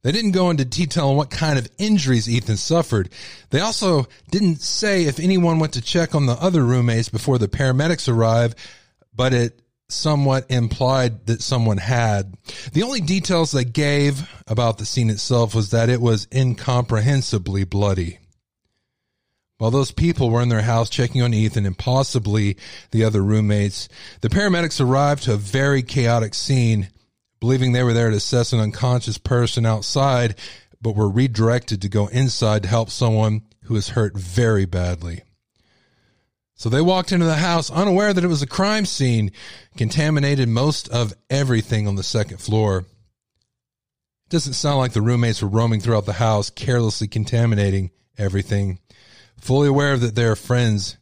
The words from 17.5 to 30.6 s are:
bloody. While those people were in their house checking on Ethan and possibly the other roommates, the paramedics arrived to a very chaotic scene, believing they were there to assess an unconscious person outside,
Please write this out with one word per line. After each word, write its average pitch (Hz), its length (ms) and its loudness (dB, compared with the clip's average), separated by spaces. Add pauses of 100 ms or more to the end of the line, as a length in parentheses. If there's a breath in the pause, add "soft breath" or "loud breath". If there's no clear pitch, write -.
bloody. 95 560 -2 (1400)
While 113 120 0
those 135 220 0
people 160 360 0
were 117 140 2
in 123 60 0
their 113 140 2
house 113 280 0
checking 123 320 0
on 120 100 2
Ethan 107 340 0
and 92 120 -4
possibly 110 800 0 (340 loud breath)
the 110 140 2
other 104 180 2
roommates, 104 680 0 (340 loud breath)
the 113 60 -2
paramedics 175 560 0
arrived 139 380 2
to 117 120 0
a - 20 0
very 131 480 0
chaotic 117 500 0
scene, 113 540 0 (500)
believing 127 320 0
they 123 140 2
were 117 100 2
there 117 160 2
to 104 60 0
assess 120 360 0
an 120 60 2
unconscious 113 600 -2
person 120 460 0
outside, 120 720 0 (480 loud breath)